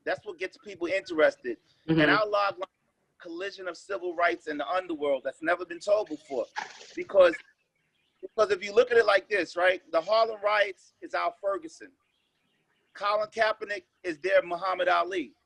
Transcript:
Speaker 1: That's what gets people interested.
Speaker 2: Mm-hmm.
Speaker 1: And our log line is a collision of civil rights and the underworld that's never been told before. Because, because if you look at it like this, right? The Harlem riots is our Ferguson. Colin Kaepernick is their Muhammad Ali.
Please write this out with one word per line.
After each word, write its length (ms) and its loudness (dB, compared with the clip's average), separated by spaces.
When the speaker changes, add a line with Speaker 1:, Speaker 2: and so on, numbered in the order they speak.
Speaker 1:
That's 180 -4
what 140 -14
gets 260 -8
people 220 -8
interested. 720 0
Speaker 2:
Mm-hmm. 120 2
Speaker 1:
And 100 4
our 160 2
log 280 0
line 80 -12
is 580 -20
a 20 -20
collision 460 -12
of 80 -10
civil 400 -8
rights 300 0
and 120 -6
the 80 -4
underworld 580 -2
that's 180 -8
never 240 -2
been 140 -14
told 280 0
before. 380 -6
Because, 380 4
because 280 0
if 140 -2
you 100 -10
look 160 4
at 60 4
it 80 6
like 240 2
this, 280 -2
right? 260 2
The 80 2
Harlem 420 2
riots 600 0
is 100 -16
our 300 -2
Ferguson. 460 -6
Colin 420 -2
Kaepernick 460 -2
is 160 -6
their 240 2
Muhammad 460 -2
Ali. 440 0